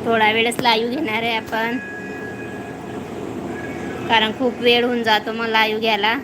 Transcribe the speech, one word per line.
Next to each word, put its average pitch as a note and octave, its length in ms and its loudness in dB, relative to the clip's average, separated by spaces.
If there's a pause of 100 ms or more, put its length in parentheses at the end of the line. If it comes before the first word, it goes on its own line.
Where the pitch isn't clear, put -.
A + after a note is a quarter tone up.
थोडा A3 280 4
वेळच A#3 280 2
लाईव्ह A#3+ 360 4
घेणार A3+ 260 -2
आहे A#3 120 0
आपण, A3+ 440 -2 (2250)
कारण A3 240 2
खूप B3 280 0
वेळ A#3+ 240 4
होऊन A#3+ 180 0
जातो A3 300 2
मग A3+ 140 -4
लाईव्ह A3 340 2
घ्यायला. A3 440 2